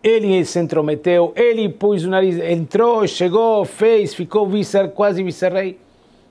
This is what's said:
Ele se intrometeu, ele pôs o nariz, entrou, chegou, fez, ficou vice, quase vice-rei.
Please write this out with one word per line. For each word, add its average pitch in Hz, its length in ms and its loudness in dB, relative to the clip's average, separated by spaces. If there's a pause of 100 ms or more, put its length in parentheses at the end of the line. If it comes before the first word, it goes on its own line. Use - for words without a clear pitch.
Ele 214 420 2
se - 160 -4
intrometeu, 165 720 0
ele 226 360 2
pôs 196 340 0
o 185 60 -4
nariz, 190 280 0
entrou, 185 680 0
chegou, 208 580 0
fez, 214 480 0
ficou 196 340 -2
vice, 196 420 0
quase 202 340 -2
vice-rei. 185 580 -4 (500)